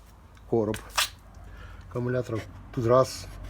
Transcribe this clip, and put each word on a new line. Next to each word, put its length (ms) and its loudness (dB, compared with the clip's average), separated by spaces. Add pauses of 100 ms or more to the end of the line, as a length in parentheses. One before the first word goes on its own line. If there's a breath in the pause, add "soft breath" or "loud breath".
(500)
короб. 280 2 (1120 loud breath)
Акумулятор 520 -2 (300)
тут 140 -2
раз, 420 6 (220)